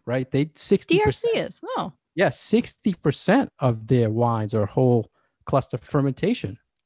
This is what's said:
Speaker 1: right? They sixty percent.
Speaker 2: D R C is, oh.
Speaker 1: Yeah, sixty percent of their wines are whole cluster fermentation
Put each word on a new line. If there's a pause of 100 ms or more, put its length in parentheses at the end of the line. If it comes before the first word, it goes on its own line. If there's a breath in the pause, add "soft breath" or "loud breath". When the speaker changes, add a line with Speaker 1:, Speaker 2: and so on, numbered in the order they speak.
Speaker 1:
right?
They
sixty
percent.
Speaker 2:
D
R
C
is, (140)
oh. (220)
Speaker 1:
Yeah,
sixty
percent
of
their
wines
are
whole (340)
cluster
fermentation (280)